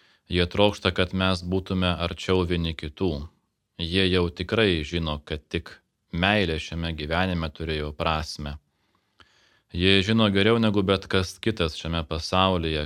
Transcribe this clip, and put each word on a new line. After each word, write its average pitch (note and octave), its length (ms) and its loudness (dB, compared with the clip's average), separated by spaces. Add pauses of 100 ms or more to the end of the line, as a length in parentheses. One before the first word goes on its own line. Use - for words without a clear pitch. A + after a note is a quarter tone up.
(300)
Jie F2 200 2
trokšta, G2+ 480 2
kad F#2 160 0
mes F#2 320 0
būtume F#2 480 0
arčiau E2+ 520 0
vieni E2+ 280 -2
kitų. D#2+ 380 -4 (640)
Jie F2 320 0
jau F2+ 200 2
tikrai F#2 520 0
žino, D#2 400 -4
kad - 240 -8
tik - 300 -8 (380)
meilė F2+ 440 2
šiame E2 400 -6
gyvenime E2 560 -2
turėjo D2+ 400 -6
prasmę. D#2 640 -4 (1160)
Jie F#2 320 4
žino A2 260 4
geriau G2 300 6
negu G#2 240 2
bet F#2+ 240 0
kas F#2 320 0
kitas F2+ 340 -2
šiame E2 320 -4
pasaulyje, E2 800 0